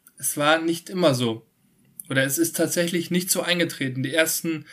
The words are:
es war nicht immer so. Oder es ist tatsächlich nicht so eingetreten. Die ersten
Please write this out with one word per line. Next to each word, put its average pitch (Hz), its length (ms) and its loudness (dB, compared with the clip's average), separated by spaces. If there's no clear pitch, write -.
es - 180 -6
war 151 240 4
nicht 165 300 -4
immer 175 240 4
so. 117 340 -2
Oder 135 160 2
es 139 120 -2
ist - 200 0
tatsächlich 170 520 0
nicht 175 220 0
so 180 100 0
eingetreten. 139 640 -2
Die 135 100 -4
ersten 160 600 0